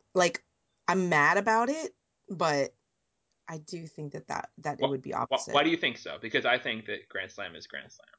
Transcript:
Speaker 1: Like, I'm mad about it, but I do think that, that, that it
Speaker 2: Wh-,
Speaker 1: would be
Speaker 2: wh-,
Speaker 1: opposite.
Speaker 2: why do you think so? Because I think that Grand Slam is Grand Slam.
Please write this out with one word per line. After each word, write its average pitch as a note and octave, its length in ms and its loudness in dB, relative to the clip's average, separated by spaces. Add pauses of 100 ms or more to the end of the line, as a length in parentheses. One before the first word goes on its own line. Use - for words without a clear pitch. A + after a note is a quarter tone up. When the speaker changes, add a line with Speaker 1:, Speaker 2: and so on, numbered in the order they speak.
(140)
Speaker 1:
Like, F3 300 2 (440)
I'm F3+ 200 2
mad D#3+ 280 6
about A3 320 4
it, D#4 260 -4 (340)
but D#3 460 0 (760)
I D#3+ 100 -10
do E3 280 -12
think D3 280 -12
that, D#3 140 -14
that, E3 300 -6
that D3 220 -6
it - 60 4
Speaker 2:
Wh-, - 20 -4
Speaker 1:
would C3+ 140 -4
be C#3 100 -8
Speaker 2:
wh-, - 40 -4
Speaker 1:
opposite. A#2 360 -2
Speaker 2:
why C#3+ 100 4
do D#3+ 80 2
you E3 60 2
think C3 220 -4
so? - 220 -10
Because A#2 240 -2
I B2 140 4
think A2+ 280 -6
that G#2 220 -8
Grand F#2+ 220 -8
Slam F2+ 240 -12
is D#2 120 -16
Grand - 260 -14
Slam. - 160 -20 (100)